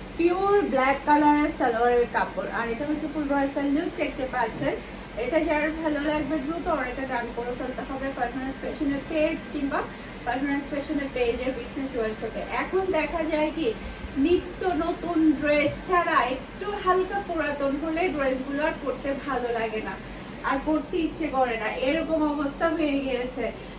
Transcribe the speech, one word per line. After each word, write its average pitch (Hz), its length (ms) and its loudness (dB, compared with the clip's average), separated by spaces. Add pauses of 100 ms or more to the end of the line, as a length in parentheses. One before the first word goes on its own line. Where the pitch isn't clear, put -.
(160)
পিওর 370 380 4 (180)
ব্ল্যাক 269 340 4
কালারের 294 520 6
সালোয়ারের 240 480 4 (100)
কাপড়। 190 420 0
আর 226 160 -2
এটা 285 160 -4
হচ্ছে 302 220 -2
ফুল 302 180 -2
ড্রেসের 277 440 2
লুক 330 160 0 (100)
দেখতে 269 240 -2 (100)
পাচ্ছেন। 247 400 0 (500)
এটা 320 140 2 (100)
যার 302 180 2 (140)
ভালো 302 200 0 (100)
লাগবে 302 340 0
দ্রুত 311 220 -4 (100)
অর্ডারটা 262 360 -4
ডান 233 140 -2 (100)
করে 240 220 -4
ফেলতে 254 300 -6
হবে 269 180 -6 (120)
পারফরম্যান্স 262 440 -4
ফ্যাশনের 277 480 -2
পেজ 320 280 2 (140)
কিংবা 294 280 -2 (440)
পারফরম্যান্স 277 480 -2
ফ্যাশনের 277 440 -2
পেজের 247 420 2
বিজনেস 269 380 -6
হোয়াটসঅ্যাপে। 214 460 -4 (200)
এখন 370 200 0 (160)
দেখা 302 220 0 (120)
যায় 302 240 2
কি 320 120 0 (560)
নিত্য - 380 2 (220)
নতুন 330 340 -2 (220)
ড্রেস 294 320 4 (160)
ছাড়া 339 280 4 (180)
একটু - 320 -8 (160)
হালকা 370 360 2 (100)
পুরাতন 285 440 0 (100)
হলে 320 200 0 (140)
ড্রেসগুলো 277 520 0
আর 320 140 -2
পরতে 277 260 -4 (180)
ভালো 247 220 -2 (100)
লাগে 220 300 -2
না, 190 60 -6 (560)
আর 277 60 2 (100)
পরতে 302 300 0 (100)
ইচ্ছে 320 200 -4 (100)
করে 247 260 4
না, 214 60 -2 (200)
এরকম 311 320 2 (120)
অবস্থা 294 420 -2
হয়ে 302 300 2
গিয়েছে। 247 400 -2 (340)